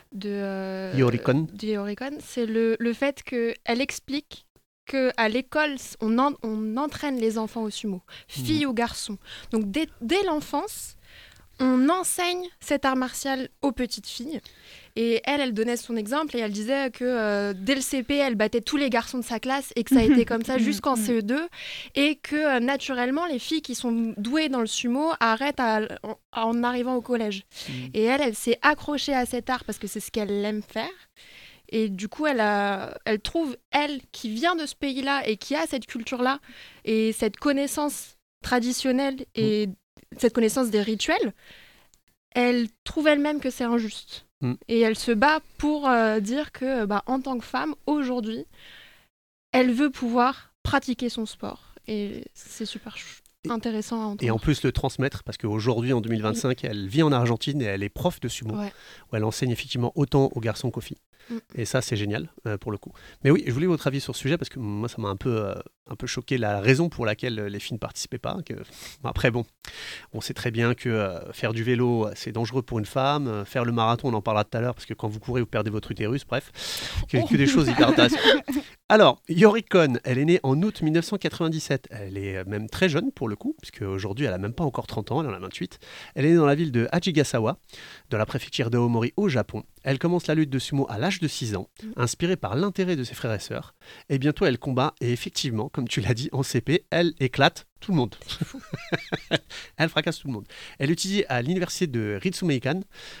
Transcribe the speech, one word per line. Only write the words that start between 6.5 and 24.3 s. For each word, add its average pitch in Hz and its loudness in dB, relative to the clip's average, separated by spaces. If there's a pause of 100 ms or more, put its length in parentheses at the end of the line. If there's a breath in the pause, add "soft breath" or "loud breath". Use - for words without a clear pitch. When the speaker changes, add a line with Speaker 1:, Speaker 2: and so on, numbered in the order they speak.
Speaker 1:
entraîne 294 -2
les 226 0
enfants 220 -4
au 214 -4
sumo, 196 -6 (260 loud breath)
filles 294 0
Speaker 2:
Mhm. 269 0
Speaker 1:
ou 247 -2
garçons. 226 -4 (340 loud breath)
Donc 220 0
dès, 302 -2 (140)
dès 330 2
l'enfance, 320 -4 (640 loud breath)
on 254 6
enseigne 359 0 (140)
cet 285 0
art 269 2
martial 262 -4 (100)
aux 277 0
petites - -6
filles. 262 -8 (560 loud breath)
Et 226 2
elle, 285 0
elle 262 0
donnait 220 0
son 233 -6
exemple 262 -2
et 240 -2
elle 214 -2
disait 254 -2
que, 247 -8
euh, 208 0
dès 190 0
le 269 -2
C 262 -2
P, 285 -2
elle 269 2
battait 214 2
tous - 0
les 277 2
garçons 233 0
de 240 -2
sa 226 -6
classe 262 -2
et 240 0
que - 2
ça 262 10
a - 6
été 247 6
comme 233 -2
ça 262 -2
Speaker 3:
<laughs> - 4
Mhm. 233 4
Speaker 1:
jusqu'en 262 0
Speaker 3:
Mhm. 226 2
Speaker 1:
C 226 2
E 220 0
deux 277 -2 (460 loud breath)
et 285 4
que, 294 0
euh, 240 2
naturellement, 269 0
les 294 -2
filles 311 -2
qui 254 -8
sont 226 -2
douées 277 0